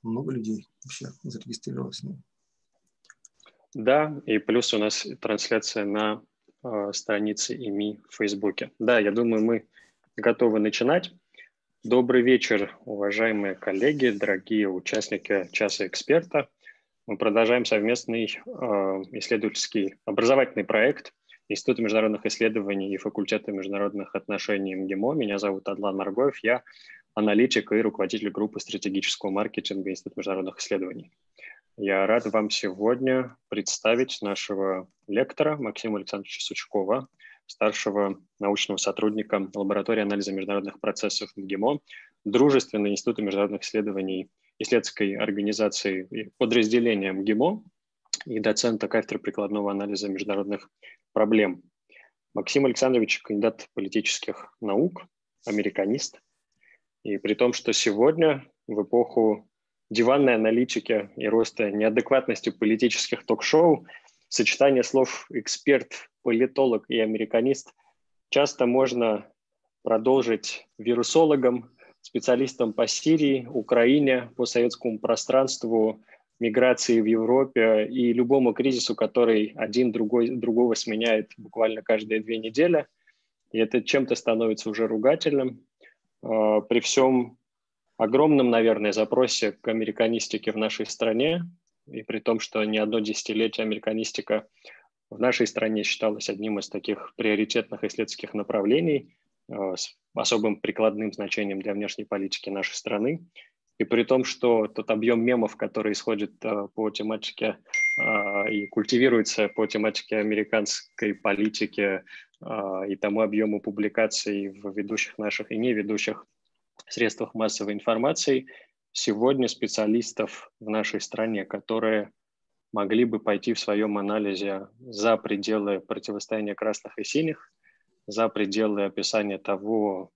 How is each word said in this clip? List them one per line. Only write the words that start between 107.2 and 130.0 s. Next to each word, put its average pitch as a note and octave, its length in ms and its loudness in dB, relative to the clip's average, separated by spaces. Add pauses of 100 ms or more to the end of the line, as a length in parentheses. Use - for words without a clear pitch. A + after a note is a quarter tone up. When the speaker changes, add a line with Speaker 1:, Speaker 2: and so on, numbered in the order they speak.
Speaker 2:
э, G2+ 500 0
и G#2 180 -2
культивируется A2+ 800 2
по A2 180 0
тематике G#2+ 500 -2
американской G#2+ 960 -2
политики, G2+ 920 -2 (380)
э, G2 480 -6
и G2 60 -4
тому G#2 280 0
объёму G#2+ 380 0
публикаций G#2 880 -2
в G2 280 -12
ведущих G#2 420 -6
наших G#2+ 320 -6
и A2+ 60 -6
не A#2+ 160 0
ведущих G#2+ 520 -4 (600)
средствах - 480 -4
массовой A2 380 -2
информации, C3 760 0 (460)
сегодня A#2+ 560 2
специалистов - 1120 -2
в G#2+ 100 -10
нашей G#2+ 300 -2
стране, A2 440 -4
которые A2 680 -2 (600)
могли G#2+ 320 2
бы A2 140 0
пойти G#2+ 360 0
в - 40 -6
своём G#2 400 0
анализе G2 720 -2 (100)
за A2+ 380 0
пределы G2+ 640 -2
противостояния G#2 720 -6
красных - 440 -6
и G#2 40 -8
синих, D#3 480 -4 (560)
за G#2+ 220 0
пределы G#2 560 0
описания G2+ 540 -2
того G2+ 760 -4